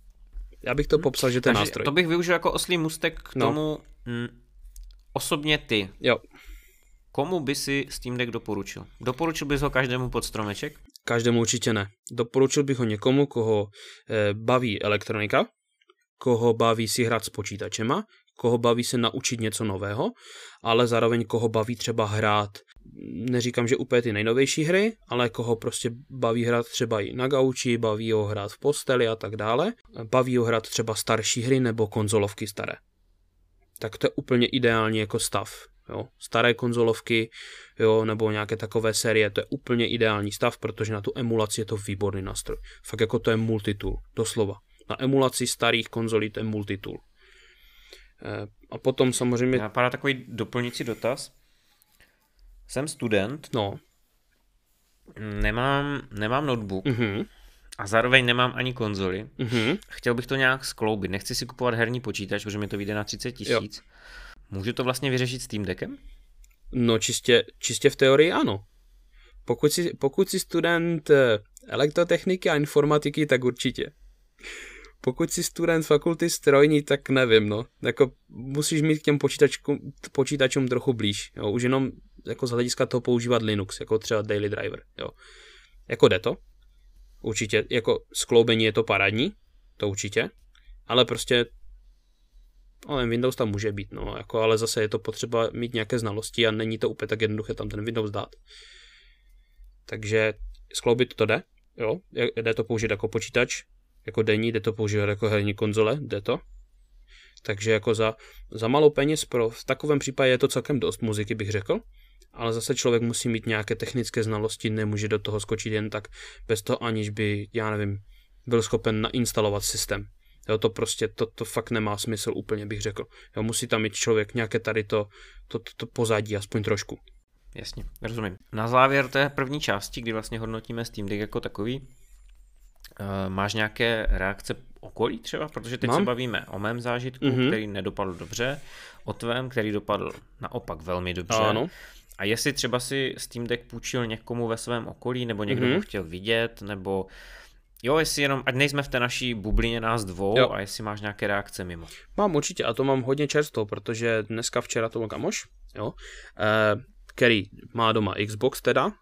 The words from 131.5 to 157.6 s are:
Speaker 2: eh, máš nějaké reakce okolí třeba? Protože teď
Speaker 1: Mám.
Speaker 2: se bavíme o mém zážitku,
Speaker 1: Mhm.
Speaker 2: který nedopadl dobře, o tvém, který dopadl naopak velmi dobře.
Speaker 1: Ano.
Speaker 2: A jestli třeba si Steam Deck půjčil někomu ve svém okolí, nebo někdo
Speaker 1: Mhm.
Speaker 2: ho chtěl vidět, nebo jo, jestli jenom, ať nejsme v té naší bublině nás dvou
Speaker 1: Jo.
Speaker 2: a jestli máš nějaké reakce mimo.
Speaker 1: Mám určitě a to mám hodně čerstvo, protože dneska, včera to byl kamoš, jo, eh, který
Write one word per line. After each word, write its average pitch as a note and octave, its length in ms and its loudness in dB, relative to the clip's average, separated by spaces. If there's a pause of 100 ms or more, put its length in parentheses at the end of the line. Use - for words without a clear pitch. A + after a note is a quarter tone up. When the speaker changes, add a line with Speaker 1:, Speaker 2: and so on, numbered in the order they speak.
Speaker 2:
eh, G2 300 -4
máš G2 240 -2
nějaké A2 560 0
reakce G2 460 -2 (240)
okolí A2 400 -4
třeba? - 280 -8
Protože A#2+ 300 -10
teď - 120 -2
Speaker 1:
Mám. D3 120 4
Speaker 2:
se G3+ 40 2
bavíme B2 400 -2
o F#2+ 140 -8
mém A2+ 220 -4
zážitku, B2 440 -4
Speaker 1:
Mhm. B2+ 220 4
Speaker 2:
který A2 200 0
nedopadl G2 460 -4
dobře, A#2+ 480 -4 (440)
o G#2 80 -6
tvém, B2 360 -4
který G#2+ 220 -2
dopadl G2+ 400 -2 (300)
naopak F#2 400 -8
velmi F2+ 320 -4
dobře. F2+ 240 -2
Speaker 1:
Ano. A2 320 2 (480)
Speaker 2:
A F#2+ 80 -8
jestli A#2+ 280 0
třeba B2 260 -2
si C3+ 380 -4
Steam A#2+ 300 -10
Deck A#2 160 -4
půjčil A#2+ 420 -6
někomu A#2 420 -6
ve A2+ 100 -2
svém A#2 300 -6
okolí, B2 380 -6
nebo G#2+ 180 -4
někdo B2 220 0
Speaker 1:
Mhm. B2+ 100 4
Speaker 2:
ho G3+ 60 0
chtěl G#2 220 -6
vidět, A2 580 -2
nebo F#2+ 440 -4 (800)
jo, C#3 140 2
jestli D3+ 240 0
jenom, C3+ 240 0
ať B2+ 100 0
nejsme C#3+ 280 2
v C#3 40 -8
té B2+ 120 0
naší A#2+ 340 -2
bublině A2+ 480 0
nás A2+ 240 0
dvou G2 320 0
Speaker 1:
Jo. B2+ 120 6
Speaker 2:
a G2 100 -6
jestli G2+ 240 -8
máš G#2 180 -6
nějaké G#2 260 -4
reakce G2+ 360 -4
mimo. E2+ 240 -10 (300)
Speaker 1:
Mám G3+ 180 2
určitě D3 280 -2
a A#2 100 0
to C3+ 100 0
mám C3+ 180 2
hodně C#3 260 0
čerstvo, D3 380 0
protože A2+ 640 -2
dneska, A#2 320 -4
včera A2+ 280 -2
to A#2 100 -6
byl A2+ 80 -4
kamoš, B2+ 360 -6 (320)
jo, A2+ 180 -6 (460)
eh, G#2+ 420 2 (340)
který A#2 280 6 (300)